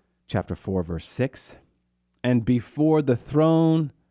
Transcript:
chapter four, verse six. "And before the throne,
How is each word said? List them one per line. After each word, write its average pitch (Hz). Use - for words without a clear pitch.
chapter 90
four, 95
verse 82
six. -
"And 123
before 147
the 131
throne, 160